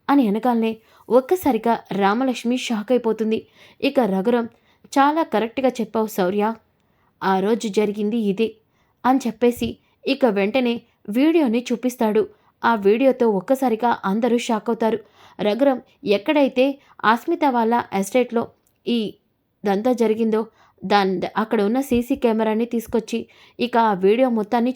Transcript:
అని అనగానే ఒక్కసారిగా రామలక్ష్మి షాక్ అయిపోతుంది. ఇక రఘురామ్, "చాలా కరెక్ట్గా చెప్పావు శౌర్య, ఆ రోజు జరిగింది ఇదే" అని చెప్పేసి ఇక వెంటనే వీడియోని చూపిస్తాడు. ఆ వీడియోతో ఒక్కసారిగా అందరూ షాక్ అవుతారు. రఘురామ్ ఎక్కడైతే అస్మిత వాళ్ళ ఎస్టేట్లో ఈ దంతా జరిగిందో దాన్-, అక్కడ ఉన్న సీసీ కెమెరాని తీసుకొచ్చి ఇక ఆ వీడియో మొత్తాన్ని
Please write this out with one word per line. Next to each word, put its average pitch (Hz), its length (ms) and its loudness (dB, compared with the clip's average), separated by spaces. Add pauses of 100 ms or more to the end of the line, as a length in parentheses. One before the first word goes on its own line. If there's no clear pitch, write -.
అని 269 200 4
అనగానే 226 480 0 (320)
ఒక్కసారిగా 247 640 2 (180)
రామలక్ష్మి 233 640 0
షాక్ 233 360 -4
అయిపోతుంది. 220 540 -2 (340)
ఇక 277 200 0
రఘురామ్, 226 480 0 (380)
"చాలా 294 360 2
కరెక్ట్గా 233 460 -2
చెప్పావు 226 380 -4
శౌర్య, 208 480 -2 (680)
ఆ 190 160 2
రోజు 214 300 -2
జరిగింది 208 480 -2
ఇదే" 214 320 0 (560)
అని 262 220 2
చెప్పేసి 233 500 -2 (300)
ఇక 269 200 0
వెంటనే 226 480 0 (340)
వీడియోని 254 640 2
చూపిస్తాడు. 220 560 0 (360)
ఆ 233 100 2
వీడియోతో 240 560 2
ఒక్కసారిగా 233 720 0
అందరూ 226 340 0
షాక్ 233 320 -4
అవుతారు. 226 280 -2 (420)
రఘురామ్ 240 400 0 (240)
ఎక్కడైతే 269 760 0 (260)
అస్మిత 240 400 0
వాళ్ళ 240 380 0 (100)
ఎస్టేట్లో 233 560 -2 (380)
ఈ 226 280 -2 (500)
దంతా 208 280 0
జరిగిందో 220 540 0 (380)
దాన్-, 190 360 2 (160)
అక్కడ 220 260 0
ఉన్న 226 180 0
సీసీ 254 340 -2
కెమెరాని 220 500 0
తీసుకొచ్చి 226 600 -6 (340)
ఇక 240 160 -2
ఆ 226 160 2
వీడియో 208 380 2
మొత్తాన్ని 233 460 -2